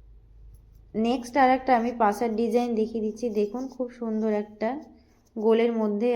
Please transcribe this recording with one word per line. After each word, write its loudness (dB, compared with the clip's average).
নেক্সট -2
আর 6
একটা 2
আমি 0
পাসার 2
ডিজাইন 0
দেখিয়ে -2
দিচ্ছি। -6
দেখুন, -2
খুব -6
সুন্দর -4
একটা -6
গোলের 2
মধ্যে 0